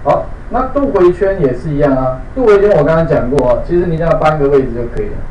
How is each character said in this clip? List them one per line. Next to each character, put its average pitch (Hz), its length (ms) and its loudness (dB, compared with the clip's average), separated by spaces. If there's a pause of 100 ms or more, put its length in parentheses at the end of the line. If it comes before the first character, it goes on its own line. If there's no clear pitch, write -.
好， 143 220 0 (240)
那 247 140 -2 (100)
度 277 180 0
回 180 220 4
圈 196 260 -2
也 - 140 0
是 - 160 -6
一 143 80 -2
样 143 180 2
啊。 127 240 -2 (140)
度 254 140 0
回 202 120 6
圈 208 120 4
我 156 120 2
刚 160 120 2
刚 165 120 0
讲 123 220 0
过 127 220 2
啊， 117 160 2
其 175 120 0
实 175 60 0
你 165 120 -2
只 156 40 -2
要 165 140 0
搬 156 240 0
个 139 100 2
位 139 140 2
置 117 120 -4
就 120 60 -6 (140)
可 107 80 -4
以 104 60 -6
了。 98 60 -8 (160)